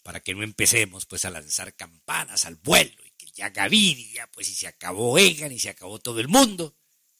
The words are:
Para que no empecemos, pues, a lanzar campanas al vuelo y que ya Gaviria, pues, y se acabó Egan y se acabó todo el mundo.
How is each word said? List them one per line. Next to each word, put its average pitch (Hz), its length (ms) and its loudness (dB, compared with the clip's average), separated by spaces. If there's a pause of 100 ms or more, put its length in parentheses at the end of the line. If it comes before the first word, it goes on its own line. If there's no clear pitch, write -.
Para 85 200 -14
que 95 120 -8
no 98 80 -8
empecemos, 104 640 0
pues, - 200 -8
a 92 40 -6
lanzar 85 460 -8
campanas 87 680 -6
al 85 100 -14
vuelo - 500 2
y - 60 -20
que - 220 -20
ya 101 180 -10
Gaviria, 120 800 0
pues, - 180 -10
y 98 60 -10
se - 100 -6
acabó 92 540 -2
Egan 156 320 4
y 120 80 -10
se 107 100 -4
acabó 95 300 -14
todo 117 200 -6
el 117 80 -4
mundo. 196 480 4 (440)